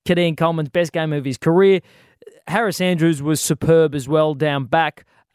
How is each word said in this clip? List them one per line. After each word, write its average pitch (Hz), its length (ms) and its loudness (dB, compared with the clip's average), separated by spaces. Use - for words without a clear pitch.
Kadeem 175 320 0
Coleman's 165 320 -2
best 175 240 -2
game 160 180 -4
of 147 140 -4
his 131 120 -6
career. 185 440 4
Harris 190 320 -2
Andrews 165 420 0
was 147 200 -2
superb 156 520 2
as 135 140 -6
well 156 280 0
down 143 300 -2
back. 156 400 -2